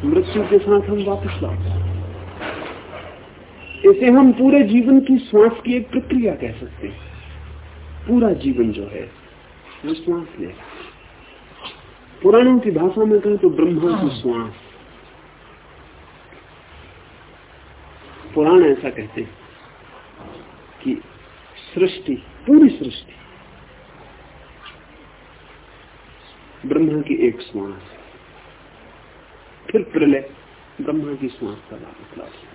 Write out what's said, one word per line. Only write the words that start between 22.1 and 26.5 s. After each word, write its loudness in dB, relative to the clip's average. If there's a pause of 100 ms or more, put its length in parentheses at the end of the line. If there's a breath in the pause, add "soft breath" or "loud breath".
पूरी 8
सृष्टि -10 (3500)